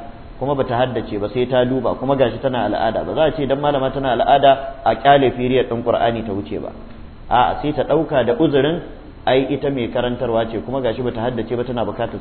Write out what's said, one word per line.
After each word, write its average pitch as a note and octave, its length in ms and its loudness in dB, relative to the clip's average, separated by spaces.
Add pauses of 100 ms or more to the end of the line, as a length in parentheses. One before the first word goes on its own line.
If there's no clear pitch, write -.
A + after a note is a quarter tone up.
(400)
kuma C#3 160 0
bata A#2+ 200 -2
haddace A#2 440 -2
ba G2+ 100 -2
sai B2 180 0
ta B2+ 180 4
duba, B2 340 0
kuma C3+ 160 0
gashi B2 260 2
tana B2+ 240 0
al'ada. G#2 400 0
Ba F2+ 80 -4
za C#3 120 2
a D3 60 2
ce D3 120 -4
idan C3+ 160 0
malama C#3 320 0
tana C3+ 260 -2
al'ada A#2 680 4
a A2+ 120 2
ƙyale C#3 420 6
firiyar B2 320 2
ɗin A#2 140 -2
Ƙur'ani A#2 420 0
ta G#2+ 80 -6
wuce G2 260 -6
ba. A1 120 -8 (580)
A'a, A2+ 320 4
sai D3 120 -2
ta A#2+ 100 -2
ɗauka D3 420 2
da A#2 140 2
uzurin D3+ 420 2 (440)
ai C3 280 4
ita C#3+ 160 -2
mai B2 220 -2
karantarwa A#2 580 0
ce, A2+ 160 -6
kuma C3 160 -4
gashi A#2+ 220 -2
bata A#2 180 -4
haddace A#2 340 -2
ba A#2+ 80 -2
tana A#2+ 220 -4
bukatar G#2 360 -6